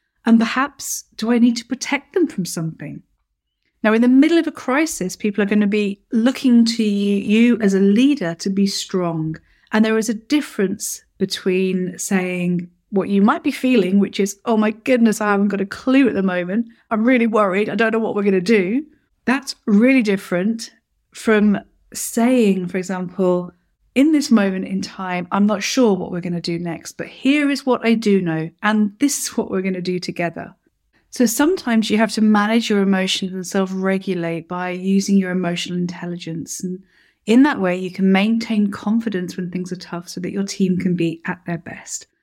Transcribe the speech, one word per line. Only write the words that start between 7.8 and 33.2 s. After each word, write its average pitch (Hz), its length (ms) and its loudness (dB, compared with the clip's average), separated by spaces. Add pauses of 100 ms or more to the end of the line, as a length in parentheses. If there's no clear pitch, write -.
leader 202 540 2
to 196 160 -6
be 196 160 2
strong. 165 720 -4 (340)
And 220 140 2
there 220 140 2
is 220 100 -2
a 233 60 -4
difference - 880 -4 (160)
between 185 800 -2
saying, 180 720 -2 (200)
what 190 180 -2
you 196 140 2
might 262 200 2
be 302 80 -2
feeling, 202 480 2
which 196 220 0
is, 196 240 -4
"Oh 233 120 0
my 214 140 2
goodness, 226 500 2
I 208 120 0
haven't 202 160 2
got 202 120 -2
a 196 60 -2
clue 262 420 2
at 185 60 0
the 196 80 0
moment. 185 460 -2 (220)
I'm 220 140 0
really 240 220 4
worried. 208 420 0
I - 60 -6
don't 220 180 0
know 226 60 -2
what 220 160 -2
we're 202 80 -2
gonna 190 180 2
do." 214 460 2 (380)
That's 262 300 -2 (120)
really 240 360 4
different 196 680 -2 (420)
from 208 460 2 (340)
saying, 226 760 2
for 190 100 -6
example, 180 760 -2 (420)
"In 294 180 4
this 285 180 0
moment 196 360 2
in 190 160 -4
time, 180 500 -6
I'm 196 140 2
not 202 160 0
sure 226 320 2
what 180 180 -6
we're 175 80 -6
gonna 170 200 -6
do 170 180 -6
next, 170 340 -10
but - 160 -12
here 285 420 0
is 277 160 -4
what 240 180 0
I 226 100 4
do 208 260 2
know, 160 300 -4 (120)
and 214 360 2
this 285 200 0
is - 180 -8
what - 140 -4
we're 190 120 -2
gonna 185 180 -4
do 180 180 -4
together." 175 560 -8 (560)
So - 140 0
sometimes 254 640 0
you 208 80 0
have 220 160 2
to - 80 -4
manage 214 480 2
your 202 140 2
emotions 190 500 0